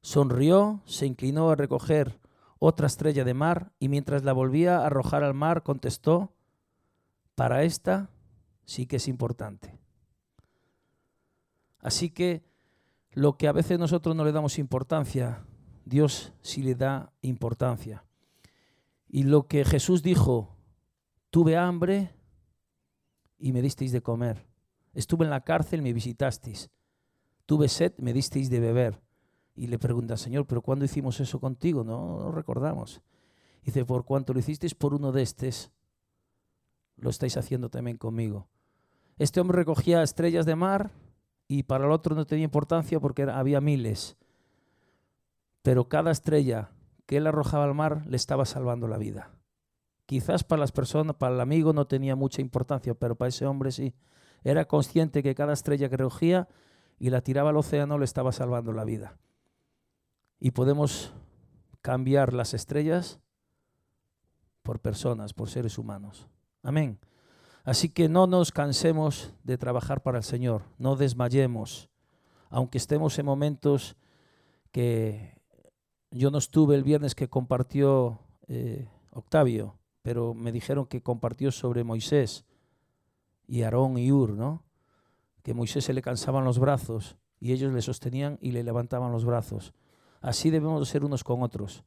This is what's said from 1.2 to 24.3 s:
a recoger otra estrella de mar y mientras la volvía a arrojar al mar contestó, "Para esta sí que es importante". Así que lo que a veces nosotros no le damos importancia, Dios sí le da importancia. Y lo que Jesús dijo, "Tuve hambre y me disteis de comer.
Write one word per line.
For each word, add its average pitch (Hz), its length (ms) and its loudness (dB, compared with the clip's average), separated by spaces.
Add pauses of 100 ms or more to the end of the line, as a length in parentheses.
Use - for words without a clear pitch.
a 156 60 4
recoger 143 640 0 (440)
otra 156 220 4
estrella 143 380 0
de 123 100 0
mar 170 460 0
y 135 100 0
mientras 139 340 0
la 135 100 2
volvía 147 440 4
a 143 80 2
arrojar 147 380 0
al 139 100 0
mar 160 300 0
contestó, 147 720 0 (960)
"Para 123 300 2
esta 185 480 -2 (540)
sí 123 200 -8
que 131 120 -6
es 120 100 -4
importante". 117 720 -6 (2000)
Así 170 320 -2
que 175 340 -2 (680)
lo 143 220 4
que 151 120 2
a 147 40 4
veces 165 280 2
nosotros 165 360 0
no 156 80 0
le 151 80 4
damos 151 280 0
importancia, 131 840 -2 (420)
Dios 139 560 0
sí - 200 -8
le 131 140 0
da 135 360 -2 (100)
importancia. 117 840 -4 (1000)
Y 139 160 0
lo 143 240 6
que 143 180 2
Jesús 160 380 4
dijo, 127 520 2 (760)
"Tuve 165 260 6
hambre 180 580 0 (1200)
y 131 140 -2
me 123 100 0
disteis 135 280 -2
de 123 120 -2
comer. 117 440 -4 (460)